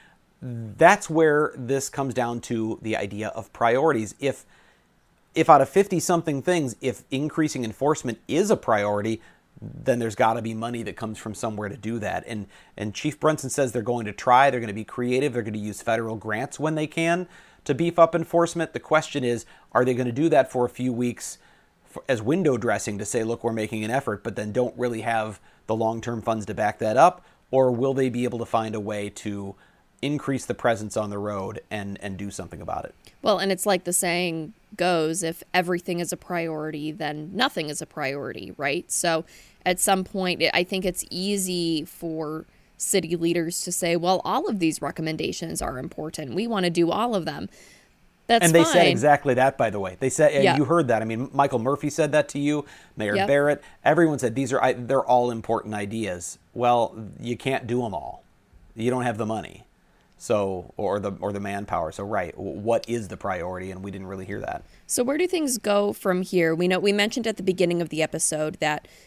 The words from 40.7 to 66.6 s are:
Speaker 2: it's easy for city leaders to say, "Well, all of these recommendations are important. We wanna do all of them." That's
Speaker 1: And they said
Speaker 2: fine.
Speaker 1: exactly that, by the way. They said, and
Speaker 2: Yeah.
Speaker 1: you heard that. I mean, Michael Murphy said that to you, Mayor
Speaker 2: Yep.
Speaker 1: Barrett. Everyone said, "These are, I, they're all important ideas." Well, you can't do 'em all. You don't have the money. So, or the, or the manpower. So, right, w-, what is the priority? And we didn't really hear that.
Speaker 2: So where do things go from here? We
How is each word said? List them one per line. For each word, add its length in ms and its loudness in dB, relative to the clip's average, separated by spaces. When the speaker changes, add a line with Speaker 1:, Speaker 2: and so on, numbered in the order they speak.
Speaker 2:
it's 260 -4
easy 760 -2
for 600 -8
city 380 0
leaders 460 0
to 100 -8
say, 240 0
"Well, 300 2
all 220 -2
of 100 -2
these 240 0
recommendations 800 -6
are 160 -6
important. 560 -10
We 140 -2
wanna 240 0
do 180 4
all 240 0
of 120 -2
them." 220 -8
That's 200 6
Speaker 1:
And 100 6
they 80 10
said 200 8
Speaker 2:
fine. 40 8
Speaker 1:
exactly 480 6
that, 220 4
by 120 2
the 100 -4
way. 200 -6
They 100 0
said, 220 6
and 120 4
Speaker 2:
Yeah. 120 6
Speaker 1:
you 100 4
heard 220 4
that. 140 4
I 40 -4
mean, 280 -4
Michael 260 2
Murphy 320 0
said 220 0
that 160 2
to 100 -6
you, 260 0
Mayor 220 0
Speaker 2:
Yep. 100 2
Speaker 1:
Barrett. 360 4
Everyone 340 6
said, 160 0
"These 180 -2
are, 120 2
I, 100 4
they're 320 0
all 240 4
important 460 -4
ideas." 640 -6
Well, 400 2
you 180 -6
can't 300 -4
do 180 -2
'em 80 -6
all. 300 -10
You 160 -2
don't 140 -2
have 160 -2
the 80 -2
money. 380 -8
So, 600 -2
or 220 0
the, 200 -4
or 140 -4
the 60 -4
manpower. 520 -4
So, 120 -10
right, 320 -4
w-, 240 -8
what 280 0
is 200 -4
the 100 -12
priority? 540 -6
And 100 -12
we 80 -10
didn't 160 -10
really 200 -10
hear 160 -8
that. 200 -8
Speaker 2:
So 180 -2
where 140 0
do 80 0
things 320 -2
go 360 0
from 280 0
here? 320 2
We 140 0